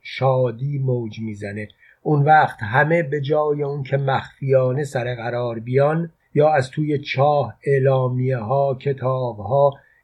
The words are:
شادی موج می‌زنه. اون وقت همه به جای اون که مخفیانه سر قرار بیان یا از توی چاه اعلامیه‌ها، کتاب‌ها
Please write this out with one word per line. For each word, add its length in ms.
شادی 760
موج 420
می‌زنه. 480
اون 200
وقت 400
همه 400
به 180
جای 420
اون 200
که 140
مخفیانه 880
سر 300
قرار 440
بیان 520
یا 160
از 200
توی 280
چاه 680
اعلامیه‌ها، 1160
کتاب‌ها 920